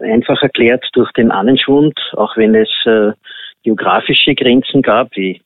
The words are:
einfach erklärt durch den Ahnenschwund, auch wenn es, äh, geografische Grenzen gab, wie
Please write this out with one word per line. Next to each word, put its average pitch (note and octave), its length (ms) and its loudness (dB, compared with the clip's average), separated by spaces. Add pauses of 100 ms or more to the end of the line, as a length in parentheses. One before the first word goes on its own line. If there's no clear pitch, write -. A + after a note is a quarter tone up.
(120)
einfach - 300 0
erklärt B2 500 0
durch A#2+ 200 0
den A2+ 200 2
Ahnenschwund, C3+ 640 2 (140)
auch - 240 -4
wenn A2 180 2
es, A2 140 2 (160)
äh, G#2+ 260 2 (540)
geografische G#2 720 0
Grenzen C3 460 2
gab, A2+ 340 0
wie F#2+ 300 -6